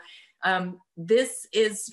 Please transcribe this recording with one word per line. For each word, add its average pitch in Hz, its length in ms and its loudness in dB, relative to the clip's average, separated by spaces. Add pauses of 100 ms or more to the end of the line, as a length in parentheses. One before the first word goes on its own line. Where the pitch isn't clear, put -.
(440)
um, 180 360 -2 (160)
this 220 560 0
is 214 420 0